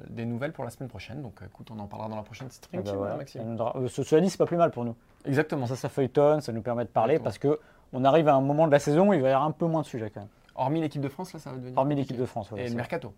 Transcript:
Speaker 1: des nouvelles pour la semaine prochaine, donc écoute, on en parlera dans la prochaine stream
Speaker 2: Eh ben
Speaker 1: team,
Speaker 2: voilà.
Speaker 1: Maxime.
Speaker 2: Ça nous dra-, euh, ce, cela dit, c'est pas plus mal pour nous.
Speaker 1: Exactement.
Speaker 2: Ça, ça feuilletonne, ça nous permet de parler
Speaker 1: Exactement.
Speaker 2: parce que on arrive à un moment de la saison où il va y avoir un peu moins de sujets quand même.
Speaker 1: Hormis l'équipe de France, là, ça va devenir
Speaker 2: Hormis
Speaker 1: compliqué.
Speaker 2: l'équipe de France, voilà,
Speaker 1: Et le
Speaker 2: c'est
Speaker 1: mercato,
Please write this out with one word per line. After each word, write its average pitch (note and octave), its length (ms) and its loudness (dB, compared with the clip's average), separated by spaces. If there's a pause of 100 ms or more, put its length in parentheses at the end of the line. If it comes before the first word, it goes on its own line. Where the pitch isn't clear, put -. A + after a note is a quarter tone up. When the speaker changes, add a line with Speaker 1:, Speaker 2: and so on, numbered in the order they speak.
Speaker 1:
des A2+ 160 -8
nouvelles A#2+ 280 -4
pour C#3 120 -10
la A#2+ 60 -10
semaine C3 180 -12
prochaine, A2+ 320 -14
donc A#2 240 -14
écoute, - 260 -20
on A2 80 -12
en G#2 80 -10
parlera G#2+ 220 -10
dans G#2+ 80 -8
la G#2+ 60 -8
prochaine A2+ 280 -14
stream - 300 -12
Speaker 2:
Eh - 40 -4
ben G2+ 60 -4
Speaker 1:
team, G2 80 -2
Speaker 2:
voilà. G2+ 180 -2
Speaker 1:
Maxime. C#3 260 -10
Speaker 2:
Ça A2 40 -6
nous A2+ 100 -6
dra-, A2+ 200 -2
euh, B2+ 120 -2
ce, C#3 140 -4
cela D#3 200 4
dit, F#3+ 80 4
c'est - 80 -8
pas D#3 80 4
plus F3 100 -2
mal E3+ 140 4
pour A#2+ 160 -4
nous. A#2 100 -6 (300)
Speaker 1:
Exactement. D3 400 0
Speaker 2:
Ça, B2+ 100 -4
ça - 140 -4
feuilletonne, D3 500 4
ça A#2 120 -6
nous A2+ 100 -4
permet A#2+ 220 -2
de A2+ 40 -10
parler B2+ 280 2
Speaker 1:
Exactement. - 80 0
Speaker 2:
parce A#2 140 -6 (200)
que - 20 -20 (320)
on B2+ 120 0
arrive C#3+ 240 6
à C#3+ 60 8
un C3+ 60 6
moment D3 260 4
de D3 60 4
la C#3+ 60 8
saison E3+ 320 4
où - 20 6
il E3+ 80 4
va C3 80 4
y C3+ 40 4
avoir C3+ 140 2
un D3+ 60 0
peu - 140 -2
moins D#3+ 160 0
de - 40 -8
sujets A2 220 -6
quand G#2 120 -14
même. G2+ 100 -14 (260)
Speaker 1:
Hormis C#3+ 240 0
l'équipe D3+ 220 -4
de C#3 60 -2
France, F3+ 260 -12
là, E3 40 -14
ça D3 120 -14
va C3 60 -10
devenir B2+ 200 -10
Speaker 2:
Hormis C3+ 180 2
Speaker 1:
compliqué. C#3 60 0
Speaker 2:
l'équipe C3+ 200 -4
de B2+ 60 0
France, G#2+ 220 -8
voilà, G#2+ 160 -8
Speaker 1:
Et - 20 -6
le A#2+ 40 -4
Speaker 2:
c'est A#2 60 -4
Speaker 1:
mercato, A#2+ 420 -6